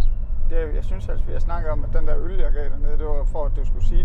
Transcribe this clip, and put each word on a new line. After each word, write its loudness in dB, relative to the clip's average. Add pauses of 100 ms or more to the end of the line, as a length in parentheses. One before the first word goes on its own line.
(500)
Det, -2
jeg -4
synes -4
altså, -2
vi -4
har -2
snakket -2
om, -2
at -4
den 4
der 4
øl, -2
jeg 4
gav 0
dernede, 2
det 0
var 0
for, -2
at -2
du -2
skulle 0
sige 4